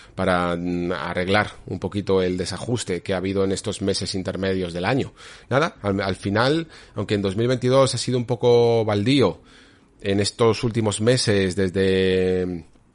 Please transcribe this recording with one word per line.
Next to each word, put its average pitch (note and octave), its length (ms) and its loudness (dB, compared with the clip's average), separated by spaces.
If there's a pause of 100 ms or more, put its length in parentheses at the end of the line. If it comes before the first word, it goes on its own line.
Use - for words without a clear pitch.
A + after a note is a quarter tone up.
(160)
para, F2 400 2
mm, F2 360 -2
arreglar F2+ 600 0 (160)
un F#2+ 120 -6
poquito F#2+ 420 0
el F#2 160 0
desajuste F#2 640 -4
que G2 120 -6
ha F#2 40 0
habido F#2+ 260 0
en G2 80 0
estos F#2+ 300 -4
meses F#2+ 340 -2
intermedios F#2 580 -4
del F2 120 -4
año. A2 280 -2 (360)
Nada, D3 320 0
al, G2+ 200 0
al G2 140 -2
final, C3 520 0 (280)
aunque G#2+ 180 -4
en G2+ 80 0
dos F#2+ 140 -2
mil A#2 120 0
veintidós B2+ 460 2
ha A#2+ 60 -6
sido B2 180 -2
un A#2+ 80 -2
poco A#2+ 600 4
baldío G#2+ 560 2 (600)
en G2 180 0
estos G#2+ 440 0
últimos A2 360 -2
meses, G#2 560 2
desde, F#2 1120 0 (300)